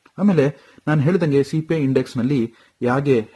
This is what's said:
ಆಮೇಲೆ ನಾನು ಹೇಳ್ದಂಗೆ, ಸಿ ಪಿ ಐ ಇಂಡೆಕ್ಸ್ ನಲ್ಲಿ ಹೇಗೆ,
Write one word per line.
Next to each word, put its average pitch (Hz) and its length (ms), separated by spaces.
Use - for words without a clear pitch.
ಆಮೇಲೆ 156 380
ನಾನು 151 140
ಹೇಳ್ದಂಗೆ, 151 420
ಸಿ 156 180
ಪಿ 160 140
ಐ 151 80
ಇಂಡೆಕ್ಸ್ 131 340
ನಲ್ಲಿ 120 360
ಹೇಗೆ, 127 520